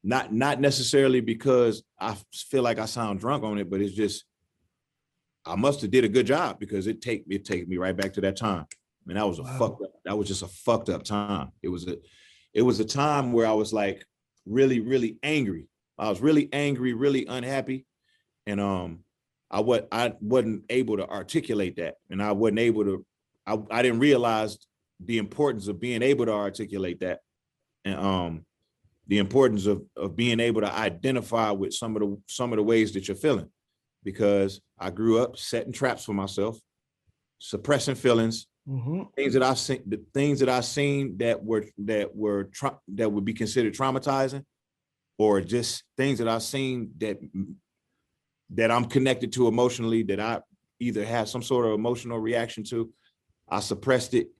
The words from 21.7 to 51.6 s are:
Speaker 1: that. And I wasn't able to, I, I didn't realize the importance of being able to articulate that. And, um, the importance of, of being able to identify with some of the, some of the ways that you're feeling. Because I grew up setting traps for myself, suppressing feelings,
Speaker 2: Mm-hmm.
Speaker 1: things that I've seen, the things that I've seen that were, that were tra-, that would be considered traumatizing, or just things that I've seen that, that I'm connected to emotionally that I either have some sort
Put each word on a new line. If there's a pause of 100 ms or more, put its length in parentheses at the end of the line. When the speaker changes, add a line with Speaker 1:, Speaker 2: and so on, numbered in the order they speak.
Speaker 1:
that. (140)
And
I
wasn't
able
to, (400)
I, (120)
I
didn't
realize (420)
the
importance
of
being
able
to
articulate
that. (640)
And,
um, (600)
the
importance
of, (160)
of
being
able
to
identify
with
some
of
the, (100)
some
of
the
ways
that
you're
feeling. (520)
Because (160)
I
grew
up
setting
traps
for
myself, (800)
suppressing
feelings, (200)
Speaker 2:
Mm-hmm. (120)
Speaker 1:
things
that
I've
seen,
the (120)
things
that
I've
seen
that
were, (140)
that
were
tra-, (160)
that
would
be
considered
traumatizing, (760)
or
just (140)
things
that
I've
seen
that, (1400)
that
I'm
connected
to
emotionally
that
I (400)
either
have
some
sort